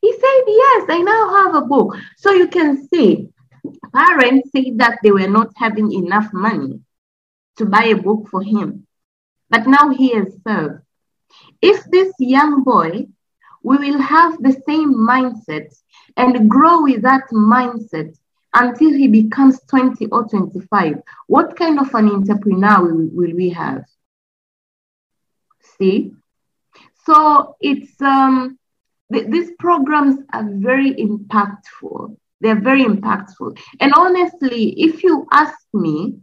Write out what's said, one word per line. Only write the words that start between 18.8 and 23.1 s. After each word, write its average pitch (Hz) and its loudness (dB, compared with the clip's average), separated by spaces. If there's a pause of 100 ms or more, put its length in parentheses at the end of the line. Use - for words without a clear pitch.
he 269 2
becomes 220 2
twenty 254 0
or 233 -4
twenty-five, 180 -4 (260)
what 320 0
kind 320 0
of 269 -4
an 220 2
entrepreneur 196 0
will, 165 -2